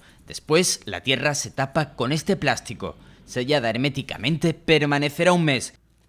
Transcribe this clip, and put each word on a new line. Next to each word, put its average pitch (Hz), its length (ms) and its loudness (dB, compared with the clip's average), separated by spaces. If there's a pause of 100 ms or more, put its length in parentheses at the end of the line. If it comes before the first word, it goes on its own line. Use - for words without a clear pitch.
(280)
Después, - 580 0
la 90 160 -8
tierra 135 320 0
se - 160 -6
tapa 143 460 -2
con 127 160 0
este 160 240 0
plástico, 117 600 -4 (300)
sellada 123 460 0
herméticamente, 135 840 -2
permanecerá 147 800 2
un 170 120 4
mes. 131 280 0 (360)